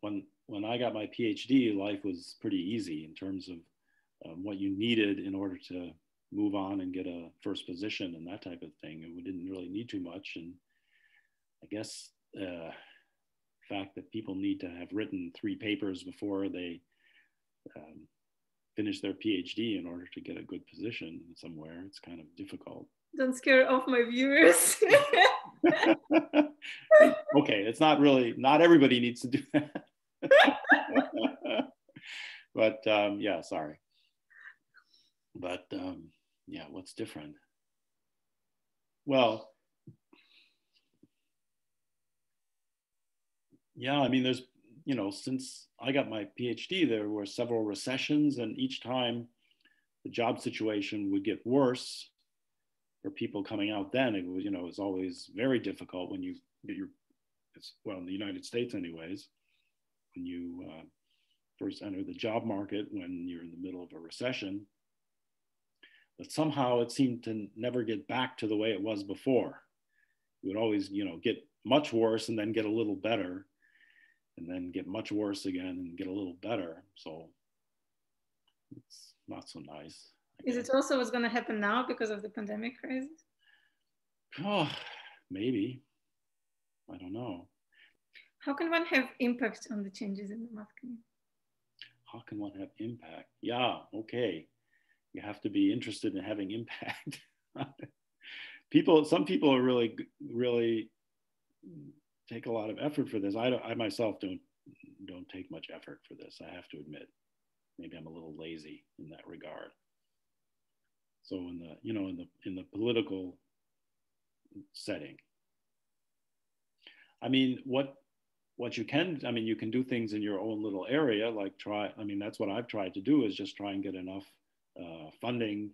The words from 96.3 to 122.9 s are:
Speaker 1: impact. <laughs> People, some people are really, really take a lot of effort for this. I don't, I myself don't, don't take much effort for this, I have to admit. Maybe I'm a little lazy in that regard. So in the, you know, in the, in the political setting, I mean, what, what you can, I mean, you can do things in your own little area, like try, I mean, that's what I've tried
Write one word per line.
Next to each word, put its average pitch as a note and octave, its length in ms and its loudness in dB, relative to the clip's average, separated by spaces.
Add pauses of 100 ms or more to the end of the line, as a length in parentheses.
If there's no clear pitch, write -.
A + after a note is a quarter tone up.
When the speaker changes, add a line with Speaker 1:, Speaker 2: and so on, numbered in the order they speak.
Speaker 1:
impact. - 680 -10 (360)
<laughs> C3+ 100 -6 (1040)
People, D#3 360 8
some F3+ 200 2
people D3+ 280 6
are B2+ 80 6
really, B2 340 4 (380)
really A#2 560 0 (1400)
take A#2 160 -12
a A#2 60 -4
lot A2 180 -2
of G2+ 120 -8
effort D3 280 -2
for A2 100 -2
this. G2 160 -2
I A#2+ 140 0
don't, A2+ 140 0
I A2+ 120 -6
myself A2+ 460 -2
don't, F#2 180 -6 (640)
don't F#2 240 -16
take F#2 220 -14
much D#2+ 220 -14
effort - 340 -18
for - 80 -18
this, - 260 -20
I E2+ 120 -16
have F2 160 -16
to - 80 -14
admit. D2 320 -16 (680)
Maybe E2+ 200 -14
I'm D#2+ 100 -14
a D#2+ 40 -14
little D#2+ 260 -14
lazy D#2 480 -14 (140)
in D#2 100 -16
that - 180 -20
regard. - 440 -14 (1500)
So F#2+ 120 -10
in F2 240 -10
the, D#2+ 220 -16
you A2+ 120 -8
know, F#2+ 140 -4
in F2+ 100 -8
the, F2 100 -14 (180)
in F#2 100 -8
the F2+ 80 -10
political G2+ 720 -2 (1400)
setting, D2+ 440 -10 (2000)
I A#2+ 60 -4
mean, C3 380 4
what, C3+ 300 -2 (600)
what A#2+ 220 -6
you A2 80 -4
can, D#3 420 0
I A#2+ 40 -2
mean, A2+ 140 -2
you A2 120 0
can A2 140 -4
do B2+ 120 0
things A#2 300 -2
in G#2+ 80 -2
your G2+ 180 -2
own G#2+ 240 -4
little G2 260 -4
area, A#2 400 2
like G2+ 280 -6
try, G#2 420 -4
I G#2+ 60 -8
mean, G2+ 140 -4
that's G#2+ 200 -8
what G#2 100 0
I've A#2 180 -4
tried F#2+ 260 -6